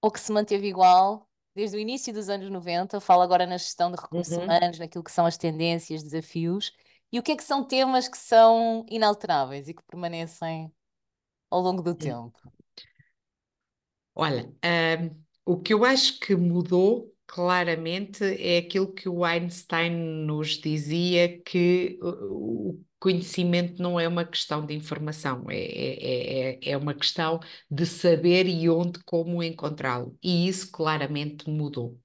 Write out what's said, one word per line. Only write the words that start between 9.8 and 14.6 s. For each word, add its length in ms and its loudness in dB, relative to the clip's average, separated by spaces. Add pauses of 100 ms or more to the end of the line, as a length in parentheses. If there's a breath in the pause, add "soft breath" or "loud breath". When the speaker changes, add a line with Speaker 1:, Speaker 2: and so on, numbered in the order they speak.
Speaker 1:
permanecem 880 -8 (760)
ao 120 2
longo 220 0
do 80 -2
Speaker 2:
Hum. 60 -4
Speaker 1:
tempo? 420 -8 (1700 loud breath)
Speaker 2:
Olha, 400 -2 (100)